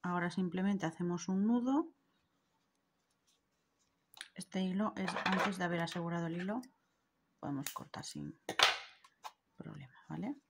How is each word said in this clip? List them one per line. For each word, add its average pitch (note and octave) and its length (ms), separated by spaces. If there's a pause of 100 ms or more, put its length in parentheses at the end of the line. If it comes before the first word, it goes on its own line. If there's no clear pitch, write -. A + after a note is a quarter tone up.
ahora F3 280
simplemente F#3 560
hacemos F3 400
un G3 220
nudo. B3 440 (2500)
Este F#3+ 260
hilo F#3 320
es F#3+ 160 (140)
antes F#3+ 340
de F3+ 60
haber E3+ 160
asegurado E3+ 480
el E3 80
hilo, G3+ 260 (800)
podemos C#3+ 300
cortar - 340
sin - 360 (1160)
problema, D3 400 (120)
¿vale? F#3 280 (140)